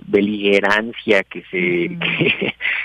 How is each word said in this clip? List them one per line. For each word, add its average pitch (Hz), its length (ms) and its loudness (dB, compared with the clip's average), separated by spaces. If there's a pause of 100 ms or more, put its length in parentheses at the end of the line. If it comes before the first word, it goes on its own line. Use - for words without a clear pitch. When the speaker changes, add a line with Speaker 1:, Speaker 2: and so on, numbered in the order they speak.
Speaker 1:
beligerancia 101 1160 2
que - 260 -14
se, 87 440 0
Speaker 2:
Ujú. 85 60 -10
Speaker 1:
<laughs> - 180 -4
que, - 360 -2 (300)